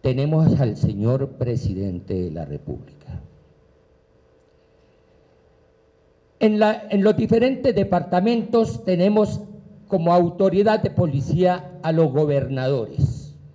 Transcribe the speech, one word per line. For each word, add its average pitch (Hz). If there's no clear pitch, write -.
tenemos 147
al 113
señor 113
presidente 98
de 90
la 80
República. -
En 214
la, 214
en 196
los -
diferentes 233
departamentos 202
tenemos 196
como 170
autoridad 190
de -
policía 180
a 160
los 160
gobernadores. 135